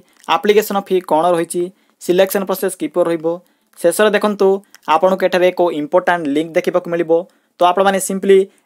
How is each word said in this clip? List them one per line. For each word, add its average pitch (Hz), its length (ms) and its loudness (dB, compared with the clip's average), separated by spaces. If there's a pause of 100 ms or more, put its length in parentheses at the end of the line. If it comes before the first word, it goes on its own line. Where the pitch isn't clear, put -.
(300)
ଆପ୍ଲିକେସନ୍ 208 520 0
ଫି 190 180 -4
କ'ଣ 160 320 0
ରହିଛି, 170 320 -2 (380)
ସିଲେକ୍ସନ୍ 190 440 0
ପ୍ରୋସେସ୍ 190 320 -4
କିପରି 165 300 -2
ରହିବ। 165 200 -4 (540)
ଶେଷରେ 175 280 2
ଦେଖନ୍ତୁ, 202 380 0 (400)
ଆପଣଙ୍କୁ 185 380 2
ଏଠାରେ 180 220 2
ଏକ 180 140 0 (100)
ଇମ୍ପୋର୍ଟାଣ୍ଟ 175 560 -2
ଲିଙ୍କ 151 240 -4
ଦେଖିବାକୁ 180 380 -4
ମିଳିବ। 170 220 -2 (480)
ତ - 40 2
ଆପଣମାନେ 190 360 2
simply 196 380 2 (280)